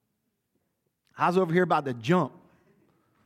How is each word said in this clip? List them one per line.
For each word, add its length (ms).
I 80
was 100
over 160
here 120
about 220
to 80
jump. 380